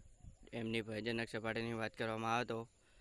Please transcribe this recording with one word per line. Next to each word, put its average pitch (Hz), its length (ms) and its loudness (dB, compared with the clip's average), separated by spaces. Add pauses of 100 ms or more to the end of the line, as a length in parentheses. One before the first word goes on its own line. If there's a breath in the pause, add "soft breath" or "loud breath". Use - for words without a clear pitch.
(540)
એમની 113 280 0
ભયજનક 113 480 0
સપાટીની 113 440 0
વાત 110 200 0
કરવામાં 113 420 2
આવે 120 100 4
તો 117 240 -2 (320 soft breath)